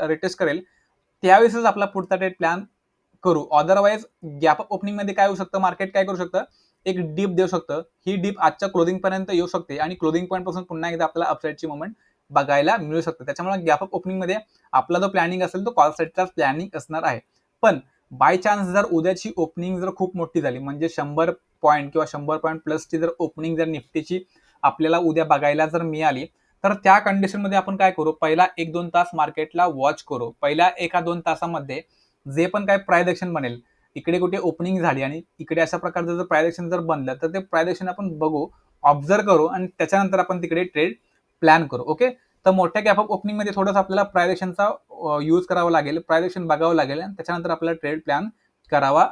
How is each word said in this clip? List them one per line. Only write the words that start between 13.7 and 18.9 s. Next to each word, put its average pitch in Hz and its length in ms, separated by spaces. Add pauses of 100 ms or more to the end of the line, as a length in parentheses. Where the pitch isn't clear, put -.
अप 190 140
ओपनिंगमध्ये 185 420 (360)
आपला 160 260
जो 196 100
प्लॅनिंग 185 340
असेल, 185 240
तो 233 40
कॉल 151 200
साईडचाच 170 400
प्लॅनिंग 156 460
असणार 156 260
आहे. 139 180 (420)
पण 196 160 (440)
by 165 140
chance 208 280
जर 185 200
उद्याची 180 520